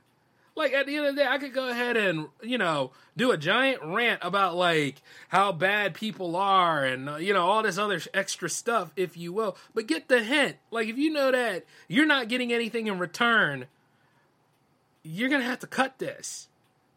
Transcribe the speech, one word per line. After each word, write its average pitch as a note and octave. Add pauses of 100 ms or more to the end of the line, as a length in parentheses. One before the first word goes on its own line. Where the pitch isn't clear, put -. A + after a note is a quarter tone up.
(540)
Like, C#4+
at C4+
the C#4+
end D4
of C#4
the C#4+
day, C4
I C4+
could C4
go C4
ahead A#3+
and, E3+ (140)
you A#3+
know, D3+ (260)
do A#3+
a F3
giant A#3
rant G#3
about, F3+
like, D#3+ (280)
how G3
bad F#3+
people F#3+
are F3+
and, C3
uh, D3
you F3+
know, F3+
all G#3+
this G3
other G3+
sh-, -
extra F#3
stuff, G3+
if F3+
you E3+
will. G3+ (180)
But A3
get D#4+
the B3
hint. A#3+ (140)
Like, A3+
if A3+
you D#4
know C#4
that A#3 (240)
you're C4+
not C4+
getting A#3+
anything A#3
in G3
return, F3+ (1400)
you're F#3+
gonna C#4+
have A#3+
to E3+
cut -
this. - (480)